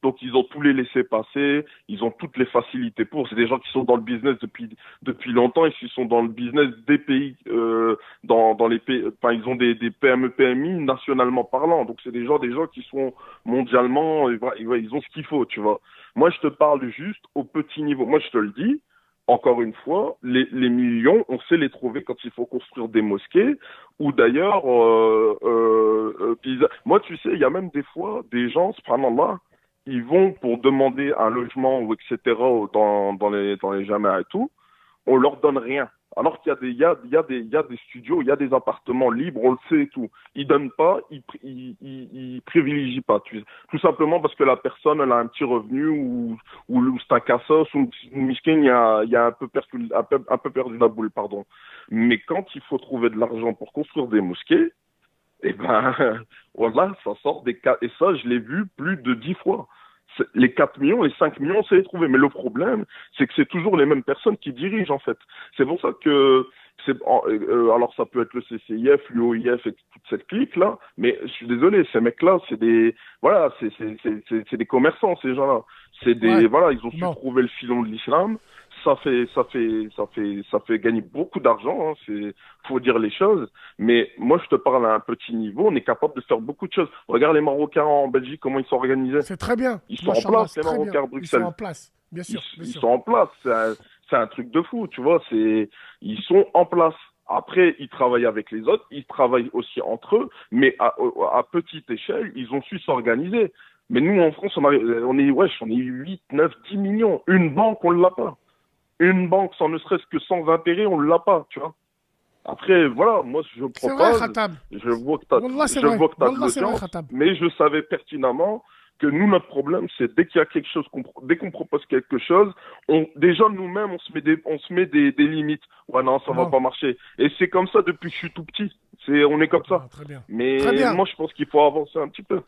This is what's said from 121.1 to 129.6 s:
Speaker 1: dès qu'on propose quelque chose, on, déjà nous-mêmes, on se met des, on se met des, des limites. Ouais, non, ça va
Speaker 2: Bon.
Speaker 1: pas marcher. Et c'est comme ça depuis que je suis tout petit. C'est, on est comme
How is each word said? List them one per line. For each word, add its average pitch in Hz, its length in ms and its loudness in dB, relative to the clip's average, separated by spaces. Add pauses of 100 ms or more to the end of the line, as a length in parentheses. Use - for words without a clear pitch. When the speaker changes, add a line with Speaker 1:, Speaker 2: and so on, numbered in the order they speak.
Speaker 1:
dès 160 120 0
qu'on 190 140 -10
propose - 360 -6
quelque 131 320 -2
chose, 190 340 4 (340)
on, 156 280 2
déjà 170 340 4
nous-mêmes, 190 420 -6
on 175 80 -10
se - 140 -20
met 156 80 -6
des, 156 240 2
on 151 140 -4
se - 120 -14
met 180 140 2
des, 147 260 4
des 147 160 2
limites. 151 360 -4 (240)
Ouais, 127 160 0
non, 131 160 2
ça - 120 -8
va 160 140 0
Speaker 2:
Bon. 123 60 -4
Speaker 1:
pas 135 80 4
marcher. 131 380 -2 (200)
Et 147 120 2 (100)
c'est 180 100 0
comme 185 200 0
ça 214 120 -2
depuis 170 280 -4
que - 40 -16
je - 60 -12
suis 170 120 -12
tout 165 140 -14
petit. - 260 -8 (340)
C'est, 147 200 4
on 151 160 2
est 156 80 2
comme 170 180 0